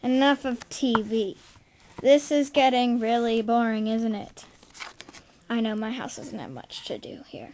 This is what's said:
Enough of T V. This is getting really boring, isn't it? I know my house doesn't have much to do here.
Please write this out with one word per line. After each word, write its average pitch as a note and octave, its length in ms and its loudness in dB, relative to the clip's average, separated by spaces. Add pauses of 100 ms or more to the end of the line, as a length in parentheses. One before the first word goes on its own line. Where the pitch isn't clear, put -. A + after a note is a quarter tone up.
Enough C4+ 420 2
of B3 240 -6
T A#3 340 0
V. G#3+ 340 -2 (640)
This C#4+ 300 6
is D4 200 2
getting B3 500 4
really A3+ 420 2
boring, A3 440 0
isn't A3+ 280 0
it? - 300 -10 (1040)
I A#3 120 -2
know A3 140 0
my G#3+ 160 -4
house - 260 -8
doesn't A3+ 220 -12
have C#3+ 120 -12
much - 360 -14
to A2+ 120 -8
do - 280 -14
here. - 280 -16